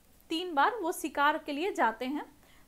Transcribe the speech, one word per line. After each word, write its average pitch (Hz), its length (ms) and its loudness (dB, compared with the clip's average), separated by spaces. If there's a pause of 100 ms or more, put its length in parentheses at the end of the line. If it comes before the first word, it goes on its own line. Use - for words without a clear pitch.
(300)
तीन 349 240 -4
बार 302 220 4
वो 359 160 0
शिकार 302 460 0
के 302 140 -8
लिए 320 200 -2
जाते 247 340 0
हैं। 294 300 -6 (320)